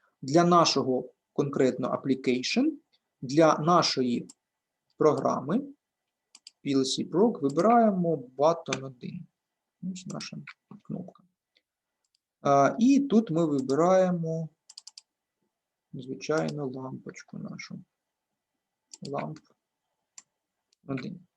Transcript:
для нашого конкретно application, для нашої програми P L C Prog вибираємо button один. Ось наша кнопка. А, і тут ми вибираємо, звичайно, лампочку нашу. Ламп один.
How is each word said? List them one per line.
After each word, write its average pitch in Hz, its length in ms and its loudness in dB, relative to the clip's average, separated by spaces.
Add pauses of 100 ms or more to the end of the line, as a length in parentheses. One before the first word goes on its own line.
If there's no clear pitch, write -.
(220)
для 151 220 4
нашого 143 640 2 (240)
конкретно 131 540 0
application, 131 840 0 (500)
для 151 360 4
нашої 147 680 0 (720)
програми 135 600 0 (1080)
P 139 100 -2
L 135 40 4
C 131 300 -4
Prog 208 300 2
вибираємо 175 840 2 (140)
button 143 480 0
один. - 400 -14 (640)
Ось - 140 -14
наша - 320 -12 (440)
кнопка. - 420 -14 (1200)
А, 139 320 4
і 262 200 6
тут 226 320 2
ми 165 140 2
вибираємо, 160 1040 0 (1400)
звичайно, 147 840 -4
лампочку - 600 -14
нашу. - 420 -14 (1300)
Ламп 151 320 -8 (1500)
один. - 320 -8 (160)